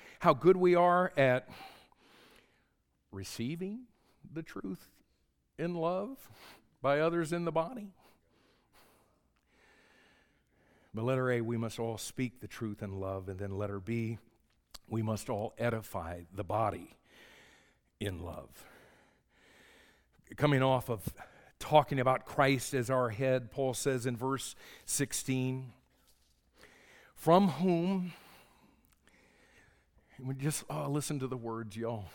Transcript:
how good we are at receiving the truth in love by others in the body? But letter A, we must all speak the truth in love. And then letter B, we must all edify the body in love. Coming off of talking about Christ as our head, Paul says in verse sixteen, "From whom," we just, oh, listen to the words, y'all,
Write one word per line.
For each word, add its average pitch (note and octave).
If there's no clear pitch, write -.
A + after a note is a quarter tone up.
how E3+
good D#3+
we F3+
are F3+
at C3
receiving E3
the D#3+
truth -
in F3
love F#3
by C#3+
others E3+
in F3
the E3
body? G3
But A2
letter B2+
A, A#2+
we A#2
must A2+
all A2+
speak -
the G#2
truth G#2+
in G2
love. F#2+
And F#2+
then G2
letter G2+
B, A2+
we A2+
must A2
all A2
edify F#2
the G2
body G2
in F#2+
love. D#2+
Coming C#3+
off C3
of A2+
talking D3
about B2+
Christ C3+
as B2
our B2+
head, B2+
Paul C3
says B2+
in B2
verse C3
sixteen, C3
"From F#3
whom," F3+
we C3
just, C#3
oh, D3+
listen D3
to B2+
the B2+
words, A2+
y'all, A2+